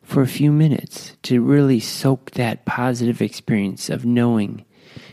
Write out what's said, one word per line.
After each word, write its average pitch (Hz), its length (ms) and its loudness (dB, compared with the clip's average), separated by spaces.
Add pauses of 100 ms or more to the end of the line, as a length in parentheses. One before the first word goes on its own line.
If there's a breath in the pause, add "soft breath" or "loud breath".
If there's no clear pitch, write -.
for - 220 0
a 127 40 2
few 147 240 2
minutes - 680 0
to 123 220 2
really 135 360 4
soak - 520 -2
that 117 340 -4
positive 120 560 -2
experience 104 720 -4
of - 120 -6
knowing 120 640 0 (480 loud breath)